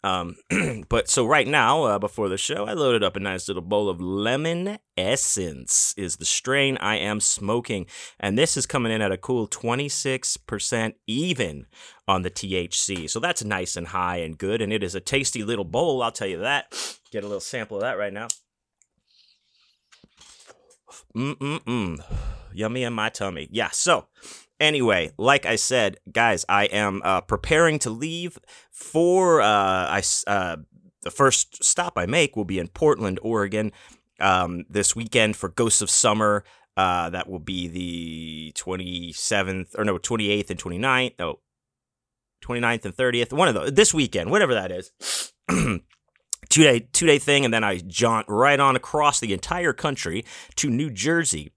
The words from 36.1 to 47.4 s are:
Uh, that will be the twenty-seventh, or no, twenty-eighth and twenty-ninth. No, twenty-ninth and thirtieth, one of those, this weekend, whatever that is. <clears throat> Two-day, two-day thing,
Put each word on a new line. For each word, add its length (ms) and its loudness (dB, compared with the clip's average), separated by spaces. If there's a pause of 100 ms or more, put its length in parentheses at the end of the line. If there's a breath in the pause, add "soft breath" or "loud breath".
Uh, 340 0
that 180 -6
will 100 -10
be 300 -6
the 840 -10
twenty-seventh, 1200 -4
or 60 0
no, 140 0
twenty-eighth 520 -2
and 80 -6
twenty-ninth. 600 -2
No, 220 -6 (1000)
twenty-ninth 440 -2
and 100 -8
thirtieth, 380 0
one 160 4
of 60 2
those, 180 -2
this 200 6
weekend, 380 0
whatever 240 4
that 160 -2
is. 640 -8 (160)
<clears throat> 320 0 (720)
Two-day, 420 6
two-day 260 6
thing, 280 4